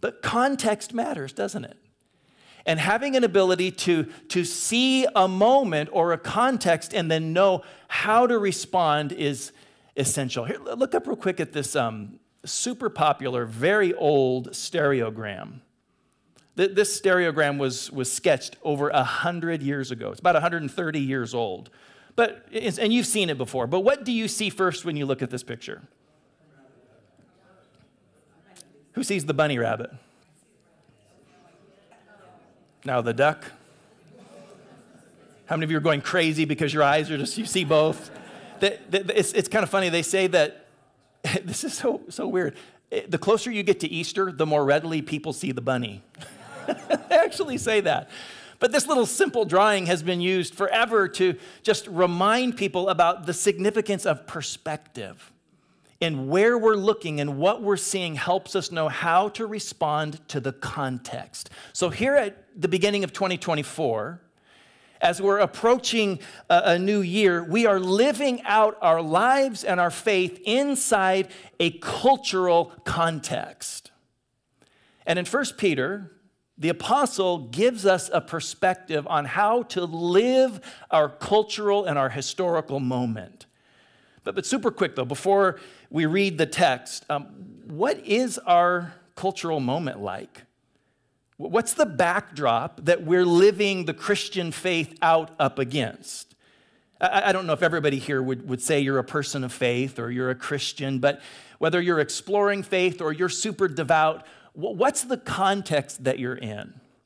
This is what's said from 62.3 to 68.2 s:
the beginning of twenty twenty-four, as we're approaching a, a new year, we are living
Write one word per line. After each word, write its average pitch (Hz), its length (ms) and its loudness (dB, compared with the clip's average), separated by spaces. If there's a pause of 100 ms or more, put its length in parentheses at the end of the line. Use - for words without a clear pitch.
the 165 80 -2
beginning 196 360 0
of 180 100 -6
twenty 185 220 -2
twenty-four, 147 840 -4 (800)
as 175 180 2
we're 196 200 4
approaching 220 800 2 (320)
a, 175 140 8
a 175 140 4
new 202 220 2
year, 180 420 2
we 190 220 2
are 196 140 4
living 240 640 2